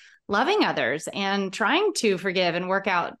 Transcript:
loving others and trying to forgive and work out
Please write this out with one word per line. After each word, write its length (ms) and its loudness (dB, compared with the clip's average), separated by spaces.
loving 380 2
others 480 0
and 400 -2
trying 400 2
to 240 0
forgive 380 0
and 120 -4
work 200 0
out 340 0